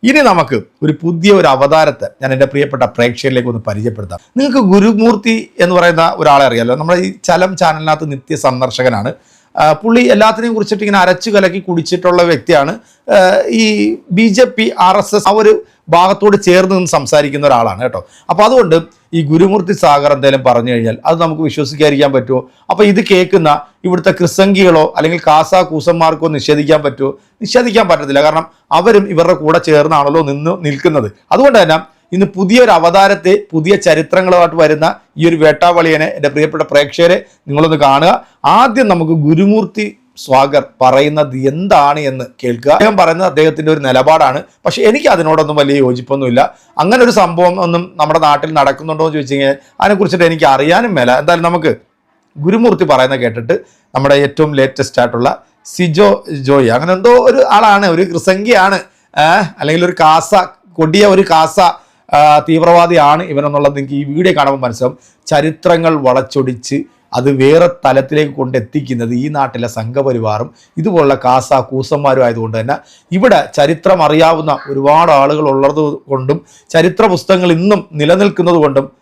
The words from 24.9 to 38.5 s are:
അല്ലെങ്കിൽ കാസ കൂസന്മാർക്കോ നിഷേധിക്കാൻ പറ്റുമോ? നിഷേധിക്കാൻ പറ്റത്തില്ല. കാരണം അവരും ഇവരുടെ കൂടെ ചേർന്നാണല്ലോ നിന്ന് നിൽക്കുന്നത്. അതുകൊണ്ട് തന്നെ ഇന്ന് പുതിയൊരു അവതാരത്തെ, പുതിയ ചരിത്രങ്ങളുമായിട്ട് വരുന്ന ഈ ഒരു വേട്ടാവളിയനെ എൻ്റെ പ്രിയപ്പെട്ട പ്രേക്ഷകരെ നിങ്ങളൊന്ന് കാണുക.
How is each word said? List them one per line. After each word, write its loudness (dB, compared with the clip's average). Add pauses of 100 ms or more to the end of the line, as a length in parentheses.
അല്ലെങ്കിൽ -2
കാസ 2 (180)
കൂസന്മാർക്കോ -2
നിഷേധിക്കാൻ 0
പറ്റുമോ? -4 (300)
നിഷേധിക്കാൻ 0
പറ്റത്തില്ല. 0
കാരണം -2 (340)
അവരും 2
ഇവരുടെ 2
കൂടെ 0
ചേർന്നാണല്ലോ 2 (100)
നിന്ന് -4 (120)
നിൽക്കുന്നത്. -2 (240)
അതുകൊണ്ട് 4
തന്നെ 0 (360)
ഇന്ന് 0
പുതിയൊരു 2
അവതാരത്തെ, 2 (200)
പുതിയ 0 (140)
ചരിത്രങ്ങളുമായിട്ട് 0
വരുന്ന 2 (340)
ഈ -2
ഒരു 0
വേട്ടാവളിയനെ 2 (100)
എൻ്റെ -4
പ്രിയപ്പെട്ട -2
പ്രേക്ഷകരെ 2 (320)
നിങ്ങളൊന്ന് 0
കാണുക. 2 (460)